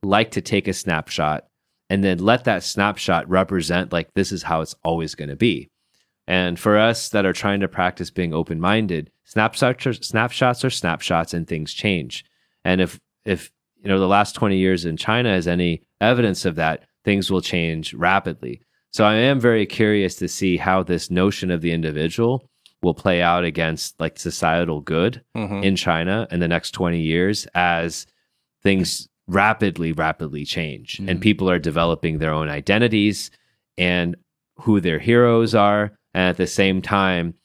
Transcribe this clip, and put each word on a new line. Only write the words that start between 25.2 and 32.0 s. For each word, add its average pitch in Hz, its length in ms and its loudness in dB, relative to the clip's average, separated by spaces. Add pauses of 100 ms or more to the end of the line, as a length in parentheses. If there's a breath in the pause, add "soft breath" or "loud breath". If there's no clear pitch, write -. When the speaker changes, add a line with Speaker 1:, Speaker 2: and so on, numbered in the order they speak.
Speaker 2:
Mm-hmm. 101 260 -6
Speaker 1:
in 98 120 2
China 90 560 -2
in 87 80 -2
the 87 80 0
next 85 240 -2
twenty 85 300 -2
years 87 520 0
as 85 540 -2 (560)
things 95 440 0 (200)
rapidly, 95 640 0
rapidly 76 540 -4
change - 540 -8
and 95 200 -2
Speaker 3:
Mm. - 20 -8
Speaker 1:
people 95 280 4
are 90 100 4
developing 80 580 0